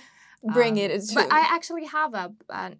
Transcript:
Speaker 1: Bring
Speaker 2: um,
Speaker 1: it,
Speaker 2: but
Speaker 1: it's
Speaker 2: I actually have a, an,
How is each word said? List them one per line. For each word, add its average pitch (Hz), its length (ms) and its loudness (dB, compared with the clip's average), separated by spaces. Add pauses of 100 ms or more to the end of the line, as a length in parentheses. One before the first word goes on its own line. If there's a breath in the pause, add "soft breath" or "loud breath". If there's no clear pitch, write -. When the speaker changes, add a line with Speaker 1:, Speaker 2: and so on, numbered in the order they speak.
(440 loud breath)
Speaker 1:
Bring 233 300 4
Speaker 2:
um, 214 60 2
Speaker 1:
it, 202 100 0
Speaker 2:
but 160 60 -2
Speaker 1:
it's 214 200 -4
Speaker 2:
I 302 260 4
actually 330 440 -2
have 302 300 -4
a, 190 180 -6 (160)
an, 185 300 -10